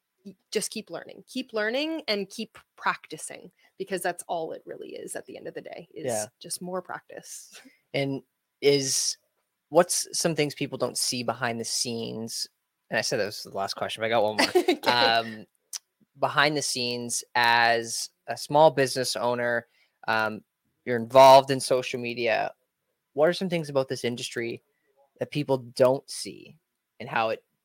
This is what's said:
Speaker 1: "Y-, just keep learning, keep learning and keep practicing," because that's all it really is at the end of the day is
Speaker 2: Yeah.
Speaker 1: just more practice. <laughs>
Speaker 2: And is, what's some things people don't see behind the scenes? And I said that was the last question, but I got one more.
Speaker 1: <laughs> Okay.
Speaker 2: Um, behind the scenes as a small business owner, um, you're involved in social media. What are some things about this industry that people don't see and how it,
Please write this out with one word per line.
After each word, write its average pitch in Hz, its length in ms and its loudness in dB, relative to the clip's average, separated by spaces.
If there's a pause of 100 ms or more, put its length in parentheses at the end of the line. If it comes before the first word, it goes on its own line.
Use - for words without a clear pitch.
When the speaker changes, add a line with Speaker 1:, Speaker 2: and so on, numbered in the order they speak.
(240)
Speaker 1:
"Y-, 196 120 -18 (160)
just - 200 -4
keep 214 180 -12
learning, - 380 -14
keep 254 260 -10
learning 269 540 -4
and 202 220 -4
keep - 280 -12 (200)
practicing," - 760 -8 (260)
because 196 240 -6
that's 175 260 -6
all 165 260 -6
it - 120 -14
really - 300 -14
is - 200 -12
at - 100 -12
the - 120 -18
end - 100 -14
of 165 60 -14
the 151 80 -12
day - 320 -18
is 156 120 -14
Speaker 2:
Yeah. 110 220 -4 (120)
Speaker 1:
just - 220 -12
more 180 200 -8
practice. - 800 -16 (160)
<laughs> - 180 -20
Speaker 2:
And 139 280 -4 (400)
is, 139 560 2 (520)
what's 175 380 2 (100)
some 165 180 -2
things 147 200 -2
people 135 220 -6
don't 120 200 -4
see 123 260 -4
behind 117 360 -4
the 110 60 -6
scenes? 117 840 -6 (420)
And - 80 -2
I 110 40 2
said 120 180 -2
that 98 60 0
was - 180 -10
the - 140 -16
last 95 160 -4
question, - 260 -8
but 110 60 -2
I 110 40 -2
got 113 140 4
one 107 140 -2
more. - 260 0
Speaker 1:
<laughs> - 140 -2
Okay. - 120 -4
Speaker 2:
Um, 113 560 0 (760)
behind 147 360 2
the 139 60 0
scenes 120 600 -4 (140)
as 117 760 2 (180)
a 120 100 -6
small 151 340 6
business 131 460 0
owner, 120 500 -2 (400)
um, 110 340 -2 (440)
you're 123 100 -2
involved 131 560 10
in 131 80 0
social 127 400 -2
media. 117 520 0 (600)
What 151 140 4
are 175 60 2
some 190 160 -4
things 165 200 -2
about 135 200 0
this 127 160 -6
industry 120 580 -6 (560)
that 127 120 -6
people 139 260 0 (180)
don't 131 340 4
see - 460 -14 (460)
and 110 80 -12
how 113 200 -2
it, 110 140 -6 (220)